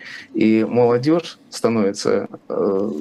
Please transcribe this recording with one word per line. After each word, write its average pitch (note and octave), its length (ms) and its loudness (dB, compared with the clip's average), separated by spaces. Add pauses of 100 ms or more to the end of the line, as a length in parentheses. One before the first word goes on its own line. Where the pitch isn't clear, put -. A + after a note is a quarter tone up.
(340)
И A2 340 4
молодёжь B2 680 2 (120)
становится, G#2 800 0 (200)
э, G2 420 0 (100)